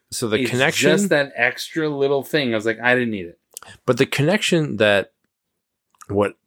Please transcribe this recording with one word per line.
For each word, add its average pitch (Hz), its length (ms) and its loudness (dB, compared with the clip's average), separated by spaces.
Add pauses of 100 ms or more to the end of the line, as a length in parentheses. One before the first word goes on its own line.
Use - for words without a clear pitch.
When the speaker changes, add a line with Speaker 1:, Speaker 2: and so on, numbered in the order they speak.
(100)
Speaker 1:
so - 180 -4
the 107 120 2
Speaker 2:
It's 120 100 -2
Speaker 1:
connection 143 400 2
Speaker 2:
just 202 200 2
that 143 260 0
extra 127 520 -4
little 139 340 0
thing. 131 300 -2
I 113 40 0
was 107 100 -4
like, 113 140 -2
"I 123 140 2
didn't 123 160 0
need 95 160 -6
it." 85 120 -20 (480)
Speaker 1:
But 123 120 2
the 139 80 4
connection 151 720 0
that 101 340 2 (960)
what 101 260 0 (120)